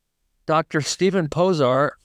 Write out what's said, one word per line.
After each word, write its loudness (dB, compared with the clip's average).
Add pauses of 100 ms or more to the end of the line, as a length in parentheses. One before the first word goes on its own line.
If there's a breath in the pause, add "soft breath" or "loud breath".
(480)
Doctor -2
Stephen 0
Posar 0 (140)